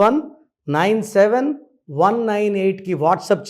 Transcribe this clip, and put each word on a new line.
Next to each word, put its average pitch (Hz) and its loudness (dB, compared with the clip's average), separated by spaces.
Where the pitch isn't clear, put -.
వన్ 233 4
నైన్ 208 0
సెవెన్ 226 4
వన్ 220 2
నైన్ 208 -2
ఎయిట్కి 190 -4
WhatsApp 185 0